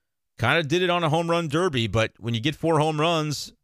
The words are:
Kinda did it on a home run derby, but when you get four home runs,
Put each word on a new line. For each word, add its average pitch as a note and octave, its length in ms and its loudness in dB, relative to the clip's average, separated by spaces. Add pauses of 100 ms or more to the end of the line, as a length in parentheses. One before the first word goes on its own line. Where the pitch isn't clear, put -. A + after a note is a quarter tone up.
(380)
Kinda C#3+ 240 2
did D#3+ 180 0
it F#3 80 0
on F3 160 0
a D3+ 60 2
home E3 200 0
run E3+ 180 0
derby, D3 380 0
but A2 320 0
when A#2 140 -6
you A2+ 80 -2
get D3 160 -2
four D#3+ 220 0
home D#3 200 0
runs, D3+ 540 -2 (120)